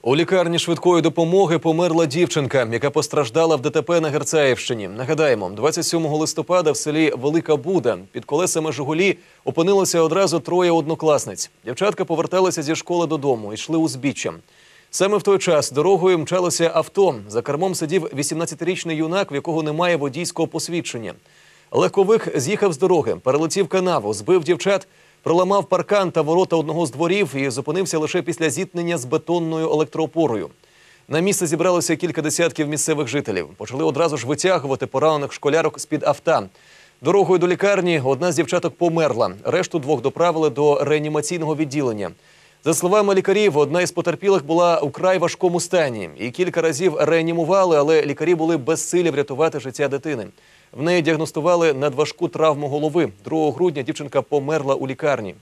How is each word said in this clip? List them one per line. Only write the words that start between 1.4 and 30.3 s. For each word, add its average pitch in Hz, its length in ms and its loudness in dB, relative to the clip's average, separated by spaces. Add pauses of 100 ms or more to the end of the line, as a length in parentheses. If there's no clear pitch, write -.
померла 165 480 2
дівчинка, 139 680 0
яка 127 180 0
постраждала 151 640 2
в 135 40 -2
Д 147 100 -2
Т 156 120 0
П 170 180 2
на 160 80 -2
Герцаївщині. 135 800 0
Нагадаємо, 120 640 0
двадцять 143 340 -2
сьомого 160 320 -2
листопада 156 560 0
в - 40 0
селі 151 400 0
Велика 151 400 0
Буда 131 420 0 (140)
під 120 120 -10
колесами 156 480 -2
"Жигулі" 156 460 -2 (260)
опинилося 170 560 2
одразу 165 400 2
троє 175 300 2
однокласниць. 151 800 0 (140)
Дівчатка 190 400 -2
поверталися 170 580 0
зі 147 120 -2
школи 175 320 -2
додому, 135 460 -2
йшли 156 260 -4
узбіччям. 131 560 -2 (560)
Саме 202 260 0
в 190 60 0
той 196 160 4
час 165 340 2
дорогою 175 460 4
мчалося 170 560 0
авто. 165 400 2 (140)
За 110 140 -2
кермом 165 320 -2
сидів 165 420 -2
вісімнадцятирічний 160 800 -4
юнак, 160 360 -2
в - 20 -8
якого 156 280 -2
немає 165 340 0
водійського 147 520 -4
посвідчення. 151 640 -8 (580)
Легковик 185 680 2
з'їхав 185 340 0
з 135 60 -8
дороги, 160 440 2
перелетів 156 460 0
канаву, 180 460 0
збив 160 300 2
дівчат, 180 420 0 (360)
проламав 185 420 2
паркан 185 460 0
та 165 120 0
ворота 170 340 2
одного 160 300 -2
з 127 40 -4
дворів 165 460 -2
і 139 140 -2
зупинився 151 480 -4
лише 156 240 -2
після 160 280 -2
зіткнення 170 480 -4
з 123 60 -8
бетонною 160 680 -2
електроопорою. 151 800 0 (600)